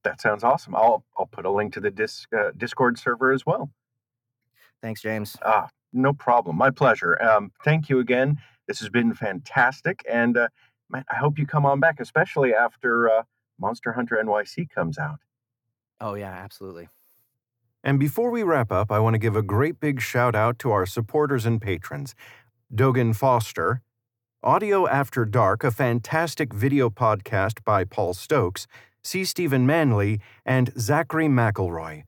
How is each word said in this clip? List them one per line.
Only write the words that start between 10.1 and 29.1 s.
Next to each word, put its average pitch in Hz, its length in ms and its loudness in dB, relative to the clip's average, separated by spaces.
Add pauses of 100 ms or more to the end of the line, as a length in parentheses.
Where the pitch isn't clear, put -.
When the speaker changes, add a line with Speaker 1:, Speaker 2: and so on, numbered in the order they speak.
Speaker 1:
uh, 117 100 2 (420)
man, 131 220 -8
I - 40 -4
hope 147 220 -2
you 147 80 -2
come 143 200 0
on 139 140 2
back, 160 200 2
especially 135 540 0
after, 117 560 0
uh, 110 140 2 (360)
Monster 117 320 -6
Hunter 117 280 -4
N 110 80 -2
Y 104 180 0
C 170 200 -8
comes 82 320 -6
out. 76 220 -8 (800)
Speaker 2:
Oh, 107 160 -8
yeah, 101 160 -10
absolutely. 92 560 -16 (960)
Speaker 1:
And 139 160 2
before 226 320 0
we 233 100 -2
wrap 147 300 2
up, 101 200 0
I 104 80 2
want 113 140 4
to 110 60 2
give 107 160 0
a 107 80 0
great 113 360 0
big 143 220 -2
shout 123 340 0
out 113 240 2
to 120 120 -2
our 95 160 2
supporters 131 580 -2
and 113 160 0
patrons. 101 540 -8 (580)
Dogan 120 400 4
Foster, 113 680 0 (600)
Audio 190 460 2
After 131 380 0
Dark, 107 380 2
a 135 60 2
fantastic 127 840 -2
video 127 360 2
podcast 107 760 -2
by 98 200 2
Paul 90 320 -4
Stokes, 101 500 -2 (380)
C. 185 220 -4